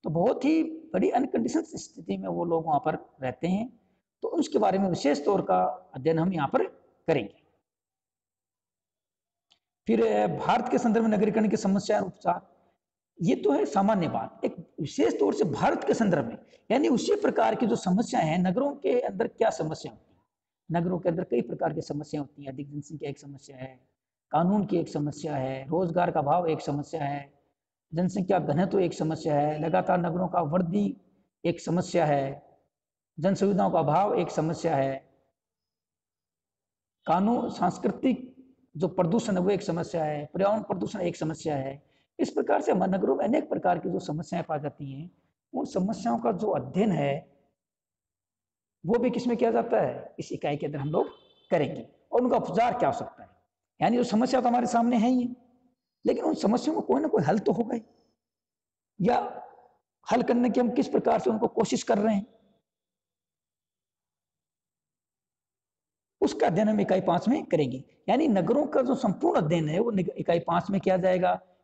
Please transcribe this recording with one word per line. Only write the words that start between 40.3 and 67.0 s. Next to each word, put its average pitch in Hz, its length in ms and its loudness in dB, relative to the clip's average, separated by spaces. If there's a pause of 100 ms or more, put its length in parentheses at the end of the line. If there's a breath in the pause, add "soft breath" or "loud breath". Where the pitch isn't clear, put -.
प्रदूषण 196 380 -6
एक 175 160 -2
समस्या 156 400 -4
है। 139 360 -8 (260)
इस 294 120 -2
प्रकार - 300 0
से - 120 0
हमारे 185 200 2
नगरों 196 240 0
में - 80 -2
अनेक 262 240 0
प्रकार 185 300 0
की 175 120 -4
जो 185 80 -4
समस्याएं 165 460 -6
पाई 151 160 -4
जाती 143 320 -10
हैं, 156 180 -14 (440)
उन 294 100 -4
समस्याओं 226 540 -4
का 233 140 0
जो 202 140 -4
अध्ययन 180 460 0
है, 147 400 -2 (1500)
वो 233 120 2
भी 247 120 2
किसमें 247 260 -2
किया 233 140 2
जाता 226 300 0
है? 127 380 -4
इस - 140 -10
इकाई 147 240 -4
के 151 100 -6
अंदर 147 120 -6
हम 139 100 -6
लोग 165 180 0 (440)
करेंगे। - 380 0 (240)
और 240 80 4
उनका 247 160 2
उपचार 220 420 0
क्या 143 120 4
हो - 80 -4
सकता - 240 -10
है, 98 60 -20 (540)
यानी 208 140 4
जो 247 80 2
समस्या 247 360 2
तो 240 80 2
हमारे 240 180 2
सामने 233 300 2
है 226 120 4
ही 254 140 4
है, 240 140 -4 (680)
लेकिन - 180 0
उन 320 100 0
समस्याओं 247 460 0
को - 60 -8
कोई 262 140 2
ना 302 80 0
कोई 202 140 2
हल 160 160 2
तो 202 140 0
होगा 233 220 -2
ही, 226 80 -6 (1160)
या - 460 0 (640)
हल 240 100 2
करने 240 280 2
की 254 100 2
हम 240 100 2
किस - 180 0
प्रकार 233 300 2
से - 120 0
उनको 220 180 0
कोशिश 220 340 0
कर 196 160 0
रहे 214 160 2
हैं, 196 120 -2 (4000)
उसका - 260 2
अध्ययन 208 220 4
हम 214 120 2
इकाई 190 200 2